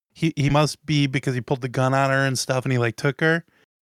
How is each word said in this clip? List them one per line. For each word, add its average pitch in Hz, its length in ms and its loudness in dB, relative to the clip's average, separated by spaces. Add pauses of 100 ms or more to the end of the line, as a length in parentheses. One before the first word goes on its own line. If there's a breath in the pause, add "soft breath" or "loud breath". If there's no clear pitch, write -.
(140)
he, 160 220 -2
he 139 140 0
must 147 340 0
be 147 220 0
because 135 280 -2
he 123 60 -4
pulled 131 200 -4
the 131 80 -6
gun 131 260 0
on 135 160 2
her 135 160 2
and 131 120 -2
stuff 131 260 -2
and 135 80 -2
he, 127 60 2
like, 117 180 0
took - 240 -2
her. 165 240 0 (400)